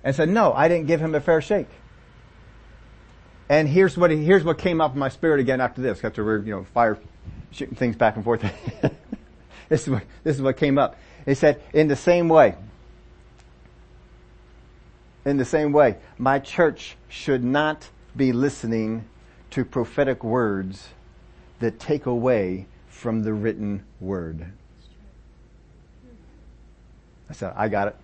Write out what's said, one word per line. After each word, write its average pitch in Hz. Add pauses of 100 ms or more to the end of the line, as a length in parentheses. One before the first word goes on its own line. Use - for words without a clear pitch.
And 135
said, 156
"No, 196
I 147
didn't 170
give 160
him 160
a 143
fair 160
shake." 196 (1800)
And 151
here's 180
what, 175
here's 156
what 160
came 165
up 143
in 135
my 139
spirit 147
again 127
after 127
this, 117
after 110
we're, 107
you 107
know, 95 (100)
fire 113 (540)
shooting -
things 120
back 107
and 104
forth. 113
<laughs> - (760)
This 156
is -
what, 123 (180)
this 147
is 135
what 131
came 143
up. - (300)
He 139
said, 147 (120)
"In 156
the 143
same 175
way, 143 (2750)
in 139
the 131
same 151
way, 143 (220)
my 135
church - (120)
should 135
not 151 (260)
be 131
listening 113 (440)
to 127
prophetic 131
words 104 (680)
that -
take 147
away 113 (200)
from 113
the 110
written 101 (160)
word." 85 (2750)
I 147
said, 95
"I 107
got 101
it. -